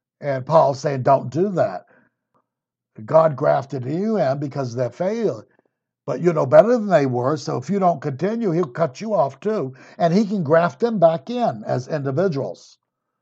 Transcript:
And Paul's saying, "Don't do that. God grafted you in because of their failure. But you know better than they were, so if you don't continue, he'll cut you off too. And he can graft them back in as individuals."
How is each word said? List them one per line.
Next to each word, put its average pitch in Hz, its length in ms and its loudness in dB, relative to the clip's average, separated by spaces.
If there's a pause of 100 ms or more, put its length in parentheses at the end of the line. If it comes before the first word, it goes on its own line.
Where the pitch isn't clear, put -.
(200)
And 135 240 -4
Paul's 143 340 4
saying, 143 240 -4
"Don't 131 280 2
do 180 180 0
that. 123 380 -2 (1200)
God 156 300 4
grafted 139 500 0
you 196 320 -2
in 143 200 0
because 135 360 -6
of - 20 -8
their 123 140 -2
failure. 185 560 -4 (580)
But - 160 -6
you 175 140 2
know 151 100 2
better 170 320 4
than 208 120 -2
they 151 180 4
were, 127 320 -2
so 143 180 -6
if 127 140 -6
you 202 80 0
don't 170 240 0
continue, 190 480 -4
he'll 170 160 -2
cut - 340 -4
you 214 140 -6
off 143 260 -4
too. 185 320 -4 (240)
And 170 160 2
he 208 140 2
can 190 160 -4
graft 165 380 2
them 226 180 -2
back 165 320 2
in 220 340 -4
as 131 240 -4
individuals." 139 880 -4 (460)